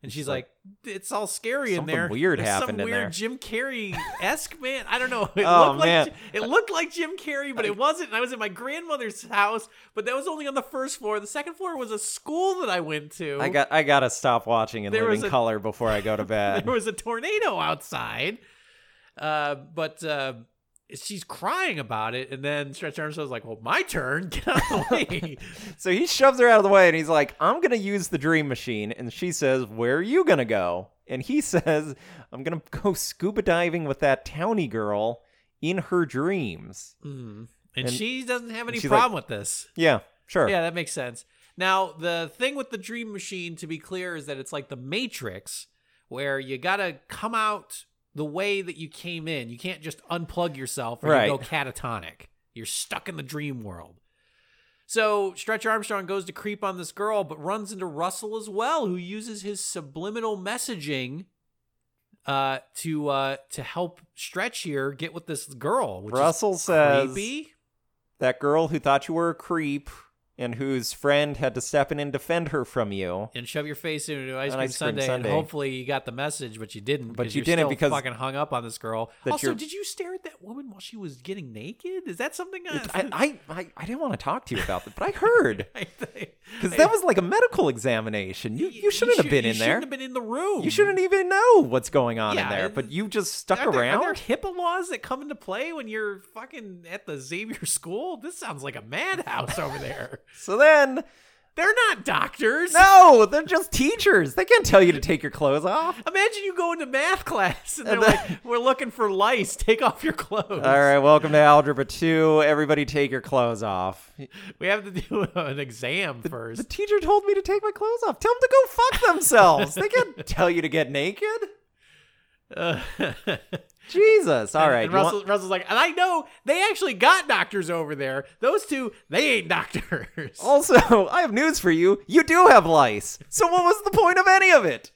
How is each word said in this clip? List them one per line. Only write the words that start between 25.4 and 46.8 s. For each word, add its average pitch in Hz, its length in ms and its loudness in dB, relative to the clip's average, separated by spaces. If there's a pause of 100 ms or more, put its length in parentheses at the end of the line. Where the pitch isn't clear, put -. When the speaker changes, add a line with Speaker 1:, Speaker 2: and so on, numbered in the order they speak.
Speaker 2:
<laughs> 202 200 -18
So 185 140 -4
he 233 160 2
shoves 269 320 4
her 240 80 8
out 226 120 10
of 202 40 4
the 196 60 4
way, 190 180 10
and 165 80 6
he's 156 140 -2
like, 151 300 2
"I'm 226 220 2
gonna 247 140 2
use 196 340 -4
the 160 80 -4
dream 151 300 2
machine." 113 440 -6
And 120 200 -10
she 180 200 -4
says, 131 340 2
"Where 117 320 0
are 170 40 -2
you 294 240 2
gonna 151 200 4
go?" 92 440 -2 (180)
And 127 140 -8
he 285 200 -2
<laughs> - 0 -
says, 156 540 -2 (360)
"I'm 127 120 -14
gonna 165 180 -6 (100)
go 196 220 -2
scuba 208 480 -6
diving 170 440 0
with 139 140 -4
that 139 260 2
townie 175 440 -4
girl 107 520 -2 (400)
in 170 180 -2
her 175 260 0
dreams." 135 880 -6 (100)
Speaker 1:
Mm-hmm. 120 380 -16 (320)
And 127 120 -4
Speaker 2:
And - 20 -2
Speaker 1:
she 240 360 -6
doesn't 240 240 -6
have 226 180 -10
any 233 120 -6
Speaker 2:
she's - 100 -4
Speaker 1:
problem 226 240 4
Speaker 2:
like, 156 160 -8
Speaker 1:
with 107 100 -6
this. - 360 -8
Speaker 2:
"Yeah, 156 240 4 (280)
sure." - 220 2
Speaker 1:
Yeah, 185 120 0
that 170 140 -4
makes 160 160 -6
sense. 123 340 -10 (320)
Now, 190 340 0
the 165 440 -4
thing 269 200 -4
with 269 140 -8
the 226 80 -10
dream 220 340 -12
machine, 180 460 -12
to 170 100 -14
be 160 100 -8
clear, 180 380 -10
is 147 100 -12
that 143 120 -10
it's 135 160 -12
like 143 160 -10
the 143 80 -12
Matrix, 131 880 -10 (400)
where 135 320 -4
you 131 180 -8
gotta 180 400 -4 (100)